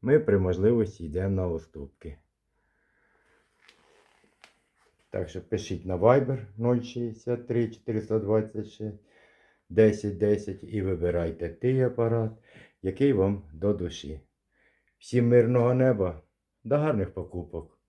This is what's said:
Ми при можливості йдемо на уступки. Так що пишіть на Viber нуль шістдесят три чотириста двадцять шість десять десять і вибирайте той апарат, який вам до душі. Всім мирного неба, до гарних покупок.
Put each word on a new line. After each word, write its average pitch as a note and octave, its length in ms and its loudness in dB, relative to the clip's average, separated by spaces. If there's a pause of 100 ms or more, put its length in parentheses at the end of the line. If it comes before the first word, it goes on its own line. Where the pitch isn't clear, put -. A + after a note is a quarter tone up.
Ми C3+ 160 4
при A2+ 200 2
можливості F#2+ 640 0
йдемо F#2 300 -2
на F#2 140 -2
уступки. D#2 680 -12 (3000)
Так F#2 180 -6
що - 140 -12
пишіть G#2+ 440 -6
на F#2 100 -4
Viber C3 500 2 (100)
нуль A#2+ 240 0
шістдесят A#2+ 640 -8
три A#2 240 0
чотириста A2 480 -4
двадцять G#2+ 480 -2
шість G#2+ 320 -12 (680)
десять G#2 500 4
десять G#2 460 0
і G#2 180 -4
вибирайте E2+ 680 -2
той C3 340 0
апарат, A#2 500 0 (500)
який C3 300 0
вам G2 300 2 (100)
до F#2+ 220 0
душі. D#2+ 460 -8 (760)
Всім A#2+ 300 0
мирного A#2+ 460 6
неба, G#2 480 2 (420)
до C3 140 0
гарних C3 360 -2
покупок. E2+ 640 -10 (100)